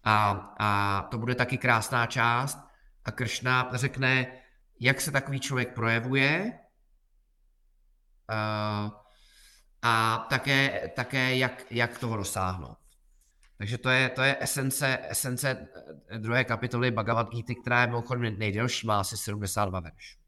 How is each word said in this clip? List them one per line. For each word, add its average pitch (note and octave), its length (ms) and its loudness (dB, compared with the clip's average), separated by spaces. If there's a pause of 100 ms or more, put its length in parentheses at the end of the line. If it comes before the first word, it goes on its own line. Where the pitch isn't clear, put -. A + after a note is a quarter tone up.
A, G#2+ 260 6 (280)
a G2+ 520 2
to A#2+ 80 -4
bude A#2+ 160 0
taky B2 240 0
krásná A#2 480 2
část, A#2+ 640 0 (340)
A - 60 -4
Kršna B2+ 640 0
řekne, B2+ 680 0 (380)
jak B2+ 200 2
se D3+ 120 -4
takový C3+ 280 -2
člověk B2+ 340 -2
projevuje, C3+ 800 2 (1800)
eh, G#2+ 600 -2 (920)
a A#2 480 2
také, C3+ 680 2
také C3 400 0
jak, B2+ 360 -2
jak A#2 260 -2
toho A2+ 180 -4
dosáhnout. F#2 600 -4 (800)
Takže A2 200 -4
to B2+ 120 0
je, C3 180 6
to C3 140 -2
je C#3 180 4
esence, C3+ 580 0 (100)
esence, B2+ 600 -2 (400)
eh, A2+ 100 -10
druhé A#2 260 2
kapitoly A#2+ 460 0
Bhagavad A2+ 400 0
Gíty, A#2+ 240 -6
která A#2+ 260 2
je B2 60 4
mimochodem A#2 520 -2
nejdelší, A2 480 -2
má G#2 140 4
asi G2+ 160 -4
sedmdesát G#2 480 -2
dva F#2 160 -2
veršů. - 460 -18